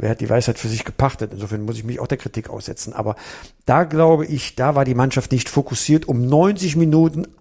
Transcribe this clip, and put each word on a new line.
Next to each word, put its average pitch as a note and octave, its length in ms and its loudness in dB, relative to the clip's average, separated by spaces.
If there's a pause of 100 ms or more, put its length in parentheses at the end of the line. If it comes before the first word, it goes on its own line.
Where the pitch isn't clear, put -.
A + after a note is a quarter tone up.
wer G#2+ 100 0
hat A2+ 100 -4
die A2 80 -2
Weisheit A#2 300 0
für - 80 -4
sich A2 180 -4
gepachtet? - 480 -2
Insofern G#2 300 -6
muss A2+ 140 -6
ich A2 60 -10
mich A#2 160 -8
auch A#2+ 60 -6
der C#3 140 -4
Kritik - 320 -10
aussetzen. - 420 -10
Aber G#2+ 220 -4 (500)
da D3+ 200 4
glaube D#3 420 2
ich, - 280 -6
da C#3 200 2
war C#3 100 2
die B2+ 80 0
Mannschaft B2+ 380 0
nicht B2+ 180 0
fokussiert, D3 580 0
um B2 200 0
neunzig F3 480 2
Minuten D#3+ 500 4 (160)